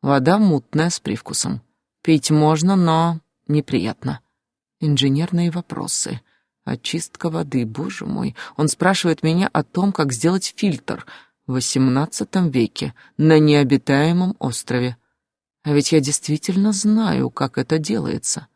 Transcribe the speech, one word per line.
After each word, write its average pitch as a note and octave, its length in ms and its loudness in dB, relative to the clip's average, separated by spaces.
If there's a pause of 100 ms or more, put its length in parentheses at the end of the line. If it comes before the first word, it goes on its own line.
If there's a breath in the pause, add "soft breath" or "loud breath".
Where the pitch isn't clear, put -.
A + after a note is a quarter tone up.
Вода C#3+ 360 2
мутная, D#3+ 500 2
с - 120 -6
привкусом. - 600 -6 (400)
Пить D#3+ 280 2
можно, D#3 460 4
но E3 440 2 (280)
неприятно». C3+ 720 -2 (580)
Инженерные D#3 720 0
вопросы. - 720 -8 (440)
Очистка E3 640 -6
воды, C#3+ 380 -4
боже C3+ 400 -10
мой. - 280 -6 (220 loud breath)
Он D#3 120 0
спрашивает F3 540 0
меня E3 300 0
о D3+ 100 0
том, F#3+ 300 -2
как C#3+ 200 0
сделать F3 440 -2
фильтр - 500 -4 (400 loud breath)
в B2+ 60 -6
восемнадцатом C3+ 960 0
веке C3 460 -2 (240 soft breath)
на D#3 200 6
необитаемом D3 1000 2
острове. B2 580 -4 (680)
А D3 100 -2
ведь C#3+ 200 2
я D#3+ 80 6
действительно F3 720 -2
знаю, G3 580 0
как - 280 -4
это D3+ 200 -2
делается. - 760 -6